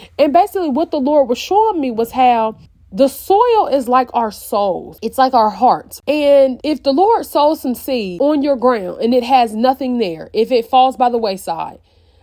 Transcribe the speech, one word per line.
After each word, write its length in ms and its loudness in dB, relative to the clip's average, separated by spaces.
And 120 2
basically 380 2
what 220 -2
the 80 -4
Lord 280 2
was 120 -4
showing 420 0
me 80 -2
was 220 -4
how 460 0
the 160 2
soil 600 2
is 220 -2
like 240 0
our 180 -2
souls. 680 -6
It's 160 -8
like 160 2
our 160 4
hearts. 580 -2
And 560 2
if 200 -4
the 100 0
Lord 320 2
sows 360 0
some 120 -4
seed 480 -6
on 220 0
your 120 0
ground 460 -2
and 140 0
it 80 2
has 320 2
nothing 420 -2
there, 340 -6
if 200 -2
it 160 0
falls 280 2
by 140 0
the 80 -2
wayside, 600 -6